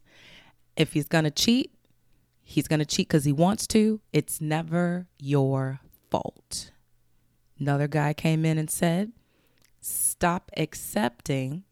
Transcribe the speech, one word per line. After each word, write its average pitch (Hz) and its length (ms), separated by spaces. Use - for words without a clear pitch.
"If - 180
he's 147 120
gonna 156 240
cheat, - 420
he's - 240
gonna 151 180
cheat - 240
'cause 147 160
he 147 80
wants 175 360
to. 214 320
It's - 280
never 165 640
your 135 640
fault." - 640
Another 143 300
guy 147 240
came 160 320
in 156 140
and 156 120
said, 180 420
"Stop - 760
accepting. 151 1160